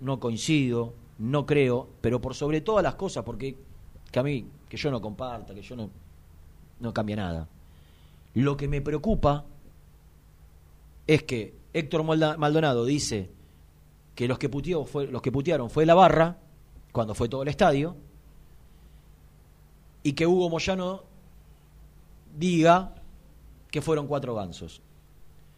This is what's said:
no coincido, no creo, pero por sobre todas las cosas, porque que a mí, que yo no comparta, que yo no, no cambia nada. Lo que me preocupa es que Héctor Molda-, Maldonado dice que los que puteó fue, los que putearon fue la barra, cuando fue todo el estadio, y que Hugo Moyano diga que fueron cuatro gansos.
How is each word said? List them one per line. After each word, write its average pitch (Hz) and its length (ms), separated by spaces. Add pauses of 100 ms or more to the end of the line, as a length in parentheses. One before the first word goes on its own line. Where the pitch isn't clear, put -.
no 127 200
coincido, 117 760 (240)
no 131 280
creo, 135 420 (120)
pero 120 200
por 123 140
sobre 151 260
todas 202 240
las 135 100
cosas, 160 300
porque 120 320 (560)
que - 80
a - 20
mí, 135 240 (220)
que - 80
yo 147 140
no 123 100
comparta, 107 520
que 101 100
yo - 120
no, 113 160 (880)
no 117 160
cambia 107 220
nada. 85 320 (840)
Lo 139 220
que 143 120
me 143 120
preocupa 147 640 (1600)
es 156 160
que 113 300 (180)
Héctor 156 320
Molda-, 156 320
Maldonado 151 480
dice 120 460 (840)
que 123 120
los 123 120
que 143 100
puteó 143 360
fue, 143 220
los 123 160
que 135 80
putearon 139 400
fue 156 160
la 165 80
barra, 170 440 (520)
cuando 107 240
fue 120 140
todo 135 140
el 139 60
estadio, 151 480 (2000)
y 143 120
que 160 120
Hugo 180 220
Moyano 185 560 (1300)
diga 170 580 (760)
que 147 120
fueron 151 240
cuatro 135 280
gansos. 87 460 (760)